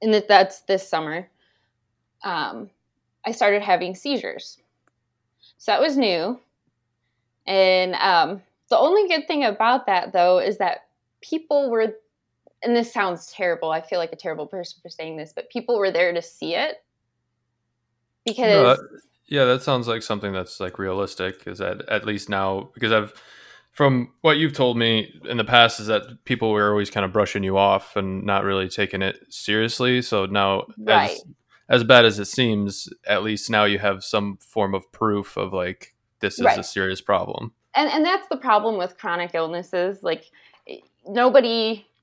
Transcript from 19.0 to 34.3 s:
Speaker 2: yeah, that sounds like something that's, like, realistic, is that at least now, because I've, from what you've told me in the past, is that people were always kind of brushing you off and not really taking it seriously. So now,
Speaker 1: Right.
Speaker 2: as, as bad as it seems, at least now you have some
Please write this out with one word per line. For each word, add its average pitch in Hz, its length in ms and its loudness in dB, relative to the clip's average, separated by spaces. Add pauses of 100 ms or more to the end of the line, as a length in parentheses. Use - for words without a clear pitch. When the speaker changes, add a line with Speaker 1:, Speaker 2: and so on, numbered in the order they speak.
Speaker 2:
yeah, 139 160 2
that 127 180 2
sounds 127 260 -2
like 113 140 -4
something 101 300 -6
that's, 92 280 -8
like, 90 180 -8
realistic, 95 680 -6
is 95 120 -12
that 95 300 -6
at 107 160 -2
least 107 240 -6
now, 95 460 -4
because 113 180 0
I've, 107 200 0 (580)
from 131 420 2 (100)
what 151 160 4
you've 156 160 0
told 123 240 2
me 113 500 0
in 120 80 -4
the 113 80 0
past, 117 360 4
is 107 60 -10
that 110 380 -2
people 113 260 -2
were 104 200 2
always 104 200 0
kind 101 140 -2
of 92 80 -4
brushing 101 320 0
you 95 120 0
off 98 380 2
and 95 300 -4
not 98 180 0
really 95 260 -2
taking 98 340 -4
it 95 180 -4 (120)
seriously. 120 720 0
So 101 240 -2
now, 98 400 0 (120)
Speaker 1:
Right. 147 320 2
Speaker 2:
as, - 140 -10 (440)
as 120 160 4
bad 120 200 8
as 104 140 2
it 101 60 -4
seems, 104 640 -2 (180)
at 101 160 0
least 107 280 -6
now 107 140 4
you 101 140 2
have 98 240 -2
some 101 360 -4